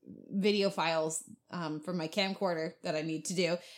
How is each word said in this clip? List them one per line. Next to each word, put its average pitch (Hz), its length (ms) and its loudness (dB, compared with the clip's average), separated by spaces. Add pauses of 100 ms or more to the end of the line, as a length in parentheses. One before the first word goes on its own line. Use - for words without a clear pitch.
(300)
video 196 400 4
files, 160 540 0 (260)
um, 156 300 -4
from 175 180 -4
my 160 80 0
camcorder 180 680 0 (100)
that 170 100 0
I 156 80 0
need 160 240 -4
to 185 80 -4
do, 175 240 4 (200)